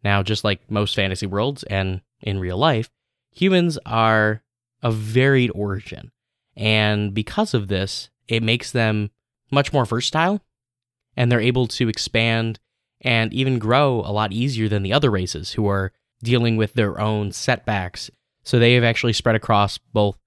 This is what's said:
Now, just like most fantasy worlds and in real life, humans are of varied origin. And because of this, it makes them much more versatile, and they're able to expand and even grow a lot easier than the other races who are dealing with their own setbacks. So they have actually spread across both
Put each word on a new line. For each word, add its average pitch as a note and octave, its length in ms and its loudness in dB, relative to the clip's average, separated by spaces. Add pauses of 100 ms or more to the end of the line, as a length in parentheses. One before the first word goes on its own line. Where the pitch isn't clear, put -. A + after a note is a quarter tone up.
Now, G2+ 200 0
just G#2 220 -4
like G2+ 260 -2
most G#2 240 -2
fantasy G2 320 -2
worlds A2 380 -4
and F#2+ 360 -4 (200)
in G2 180 -4
real F2+ 200 -4
life, B2 320 0 (400)
humans F3 540 2
are A2 580 2 (400)
of A#2 120 0
varied B2 600 2
origin. G2+ 580 -8 (440)
And G#2+ 560 2
because A2 400 -2
of G#2 160 -2
this, G2 400 -4 (200)
it A2+ 140 0
makes A#2 280 0
them G#2+ 400 0 (400)
much C#3 220 0
more C3+ 120 2
versatile, D#3+ 580 -2 (760)
and B2 140 2
they're A#2+ 100 4
able B2 260 2
to A#2 220 -2
expand A2+ 680 -2 (420)
and A2+ 320 0
even C3 260 0
grow A#2+ 420 2
a G2+ 120 -6
lot G#2 200 0
easier A2+ 360 -2
than G2+ 140 0
the G2 100 -2
other B2 180 4
races F#2 420 -4
who G#2+ 140 -2
are G2 260 -2 (300)
dealing A#2 340 2
with A2 180 -2
their G#2 260 -2
own G#2 320 -2
setbacks. - 760 -6 (320)
So - 160 0
they A#2+ 160 6
have A#2+ 100 4
actually A#2 300 0
spread A2+ 220 2
across G#2 420 2
both G#2 480 0